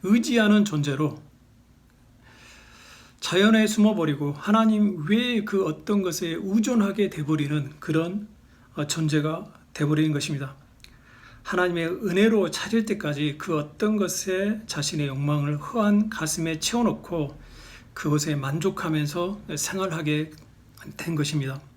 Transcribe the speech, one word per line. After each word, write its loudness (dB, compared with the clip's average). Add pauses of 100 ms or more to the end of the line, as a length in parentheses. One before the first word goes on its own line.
의지하는 6
존재로 0 (2000)
자연에 4
숨어버리고 2
하나님 2
외에 2
그 0
어떤 -2
것에 -4
의존하게 2
돼버리는 -2
그런, -2 (480)
어, -4
존재가 -2 (220)
돼버리는 2
것입니다. -4 (880)
하나님의 0
은혜로 2
찾을 -2
때까지 -2
그 -2
어떤 -2
것에 -2
자신의 -4
욕망을 -2
허한 2
가슴에 -4
채워놓고 -2 (500)
그것에 0
만족하면서 -2 (160)
생활하게 -2 (680)
된 -6
것입니다. -2 (160)